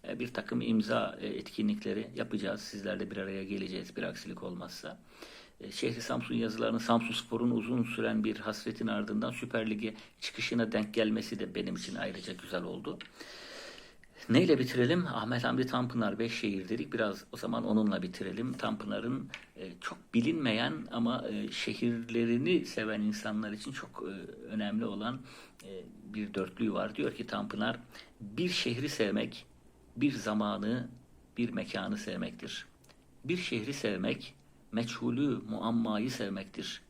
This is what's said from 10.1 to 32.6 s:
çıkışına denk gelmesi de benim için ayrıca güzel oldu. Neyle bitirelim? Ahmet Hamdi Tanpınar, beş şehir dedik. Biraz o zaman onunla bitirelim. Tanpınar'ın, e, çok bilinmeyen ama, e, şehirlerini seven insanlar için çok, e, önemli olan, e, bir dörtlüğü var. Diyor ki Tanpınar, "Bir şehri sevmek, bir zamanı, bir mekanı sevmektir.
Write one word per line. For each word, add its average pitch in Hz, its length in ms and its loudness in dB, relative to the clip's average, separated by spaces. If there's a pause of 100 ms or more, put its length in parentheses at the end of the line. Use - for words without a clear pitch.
çıkışına 117 500 0
denk 107 220 2
gelmesi 110 460 2
de - 160 -4
benim 95 200 -2
için - 200 -6
ayrıca 92 380 -4
güzel 87 300 -4
oldu. 90 360 -4 (1300)
Neyle 151 300 8
bitirelim? 127 480 4
Ahmet 120 360 0
Hamdi 127 220 2
Tanpınar, 123 540 0
beş 117 200 0
şehir 95 300 0
dedik. - 240 -2
Biraz 107 380 0
o - 60 -10
zaman 117 280 -2
onunla 107 360 4
bitirelim. 98 520 -4
Tanpınar'ın, 110 760 -2 (280)
e, 92 140 -10 (100)
çok - 320 -8
bilinmeyen 120 760 2
ama, 120 380 2
e, 104 220 -2
şehirlerini 117 1120 2
seven 107 360 -2
insanlar 107 500 0
için 107 200 -6
çok, - 360 -8
e, - 380 -8
önemli 107 400 0
olan, 110 360 -2 (420)
e, 95 200 -10 (300)
bir 104 200 -2
dörtlüğü 101 400 0
var. 101 220 0
Diyor 143 180 0
ki - 140 -6
Tanpınar, 107 520 0 (420)
"Bir 117 280 0
şehri 131 400 0
sevmek, - 560 0 (500)
bir 139 160 6
zamanı, 107 800 2 (480)
bir 120 120 2
mekanı 101 480 -2
sevmektir. - 680 -6 (600)